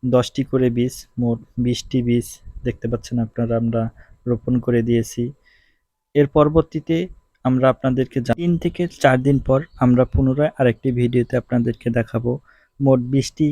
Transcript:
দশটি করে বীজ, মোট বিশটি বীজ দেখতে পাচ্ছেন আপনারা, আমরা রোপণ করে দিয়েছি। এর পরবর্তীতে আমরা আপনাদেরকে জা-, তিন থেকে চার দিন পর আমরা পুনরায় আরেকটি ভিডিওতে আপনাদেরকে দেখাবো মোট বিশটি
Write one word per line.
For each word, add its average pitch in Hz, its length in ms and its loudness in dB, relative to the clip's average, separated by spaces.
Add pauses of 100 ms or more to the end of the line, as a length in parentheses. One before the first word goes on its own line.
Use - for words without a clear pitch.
দশটি 123 380 0
করে 127 260 0
বীজ, 120 240 -2 (240)
মোট 117 200 -2 (200)
বিশটি 123 440 -2
বীজ 120 240 0 (380)
দেখতে 120 240 -6
পাচ্ছেন 120 300 -6
আপনারা, 117 380 -4
আমরা 113 260 -2 (440)
রোপণ 123 340 -2
করে 120 220 0
দিয়েছি। 117 400 -2 (920)
এর 143 120 4 (100)
পরবর্তীতে 156 600 0 (480)
আমরা 127 240 2
আপনাদেরকে 127 520 -2
জা-, 117 200 -4
তিন 175 180 0
থেকে 175 240 -4 (200)
চার 131 200 4
দিন 139 140 2 (100)
পর 135 140 2 (180)
আমরা 123 260 4
পুনরায় 135 540 0
আরেকটি 123 340 0
ভিডিওতে 120 440 0
আপনাদেরকে 120 540 -2
দেখাবো 117 420 -2 (480)
মোট 135 200 4 (120)
বিশটি 139 400 -2